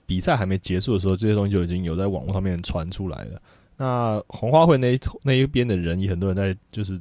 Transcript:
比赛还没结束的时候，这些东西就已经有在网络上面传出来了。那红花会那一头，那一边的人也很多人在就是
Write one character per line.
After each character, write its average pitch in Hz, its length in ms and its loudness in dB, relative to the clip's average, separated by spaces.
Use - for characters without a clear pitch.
比 92 140 -2
赛 156 160 2
还 107 100 0
没 95 120 0
结 90 220 -2
束 117 140 0
的 95 60 2
时 95 80 0
候， 95 80 2
这 107 100 0
些 107 80 4
东 101 120 2
西 98 40 0
就 92 140 2
已 - 20 -4
经 90 160 -2
有 82 140 -4
在 95 100 -2
网 95 180 -4
络 90 80 -4
上 95 80 0
面 90 220 -2
传 82 280 -6
出 95 180 -6
来 50 160 -10
了。 87 180 -14
那 120 500 -2
红 - 220 -4
花 160 140 8
会 160 140 6
那 123 140 2
一 131 40 2
头， - 260 -6
那 139 100 2
一 131 140 4
边 127 200 0
的 107 100 2
人 85 240 0
也 98 80 0
很 90 100 -2
多 95 140 0
人 90 40 -2
在 98 220 -2
就 107 120 -8
是 95 180 -6